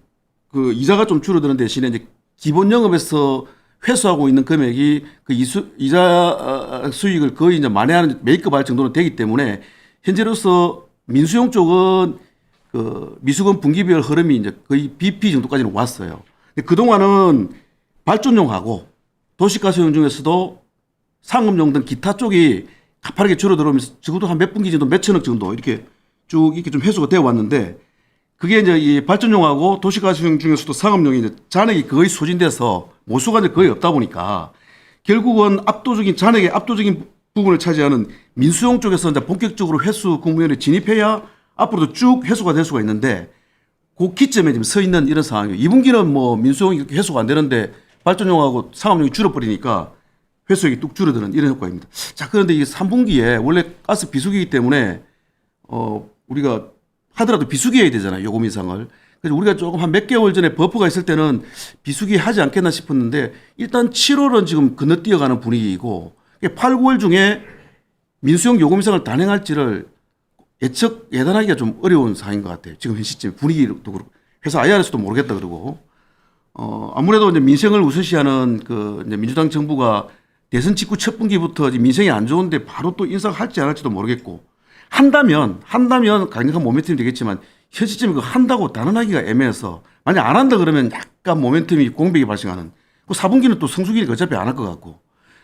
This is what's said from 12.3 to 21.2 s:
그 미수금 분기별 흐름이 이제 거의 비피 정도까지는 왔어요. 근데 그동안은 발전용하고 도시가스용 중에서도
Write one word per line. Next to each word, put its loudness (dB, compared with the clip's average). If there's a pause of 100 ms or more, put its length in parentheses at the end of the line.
그 -8
미수금 2
분기별 2
흐름이 2
이제 -4 (120)
거의 -2 (100)
비피 0
정도까지는 -2
왔어요. -6 (320)
근데 -8
그동안은 4 (540)
발전용하고 0 (480)
도시가스용 2
중에서도 0 (600)